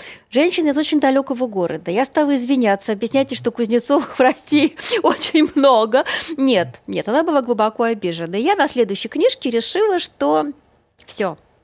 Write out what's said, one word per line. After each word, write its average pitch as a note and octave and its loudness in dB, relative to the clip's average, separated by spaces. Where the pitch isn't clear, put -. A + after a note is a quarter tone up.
Женщина D#4+ 2
из C#4 0
очень D4+ 0
далёкого C4+ 0
города. F3 -4
Я A3+ 0
стала C#4+ 2
извиняться, A#3+ 0
объяснять A#3+ -2
ей, B3 -6
что A3 -4
Кузнецовых A#3+ 0
в - 0
России C#4 2
<laughs> A4+ 0
очень - 2
много. B3+ 4
Нет, A3+ 0
нет, F#3+ -6
она C#4 2
была D#4 0
глубоко A3 -2
обижена. F3+ -4
И A3 -2
я F#4+ 0
на D4 0
следующей A3 -2
книжке F4+ -2
решила, F4+ 0
что D4+ 0
всё. F3+ -6